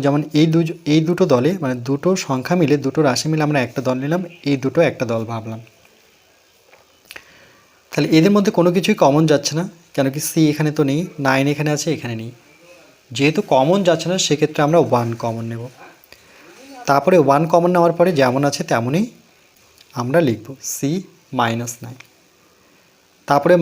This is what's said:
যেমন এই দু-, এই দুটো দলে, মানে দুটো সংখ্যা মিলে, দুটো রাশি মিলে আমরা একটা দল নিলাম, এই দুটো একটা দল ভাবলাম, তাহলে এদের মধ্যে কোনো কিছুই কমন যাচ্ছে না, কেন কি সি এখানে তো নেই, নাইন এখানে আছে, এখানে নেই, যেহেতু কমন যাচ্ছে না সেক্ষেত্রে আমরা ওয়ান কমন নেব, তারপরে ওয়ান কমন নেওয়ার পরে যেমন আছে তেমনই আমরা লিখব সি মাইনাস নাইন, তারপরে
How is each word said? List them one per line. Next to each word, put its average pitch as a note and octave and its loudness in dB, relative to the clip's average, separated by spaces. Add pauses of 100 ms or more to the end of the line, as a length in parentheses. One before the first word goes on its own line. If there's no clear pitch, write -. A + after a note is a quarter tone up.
যেমন C#3+ 2 (180)
এই D#3+ 6
দু-, E3 0 (160)
এই D#3 6
দুটো F3 2 (100)
দলে, B2+ 2 (120)
মানে B2+ -2 (120)
দুটো C#3+ -2 (160)
সংখ্যা C3 -2
মিলে, C#3+ 2 (100)
দুটো C3+ -4
রাশি B2 -2
মিলে D#3 0
আমরা D3 0
একটা A#2+ -8
দল B2+ -2
নিলাম, E3 -2 (280)
এই C#3+ 2
দুটো C3 -2 (100)
একটা E3+ -6
দল A2+ -2 (100)
ভাবলাম, A2+ -10 (2250)
তাহলে D3 0 (100)
এদের F3 6
মধ্যে G3+ 2
কোনো F3 4
কিছুই G#3 0
কমন D3+ 4
যাচ্ছে C#3 0
না, F3+ -6 (300)
কেন C#3 0
কি D3+ -8 (100)
সি E3 0 (100)
এখানে D3+ 0
তো D#3 2
নেই, C#3+ -2 (280)
নাইন C3+ 2
এখানে D3+ -4
আছে, C#3+ -6
এখানে A#2+ -8
নেই, A#2 -12 (800)
যেহেতু C#3 0 (140)
কমন C#3+ 2 (100)
যাচ্ছে D#3+ 0
না F#3+ -2 (100)
সেক্ষেত্রে D3+ 0
আমরা E3 4 (100)
ওয়ান A#2 0 (140)
কমন A2+ -6
নেব, A2+ -10 (1300)
তারপরে C#3+ 4 (100)
ওয়ান C#3 4
কমন F3 2
নেওয়ার E3+ 2
পরে F3 4 (100)
যেমন C3 2
আছে - -8 (100)
তেমনই C3+ 0 (960)
আমরা C3 0
লিখব G#2+ -4 (280)
সি C#3 -4 (500)
মাইনাস A#2 -4 (100)
নাইন, A#2+ -16 (1300)
তারপরে C#3+ 4